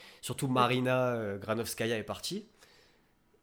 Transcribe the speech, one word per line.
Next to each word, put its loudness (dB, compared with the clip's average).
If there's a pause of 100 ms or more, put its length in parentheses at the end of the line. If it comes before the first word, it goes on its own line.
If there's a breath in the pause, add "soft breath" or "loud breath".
(200 loud breath)
surtout -4
Marina, 4
euh, -2
Granovskaya -2
est -6
partie. -6 (960 loud breath)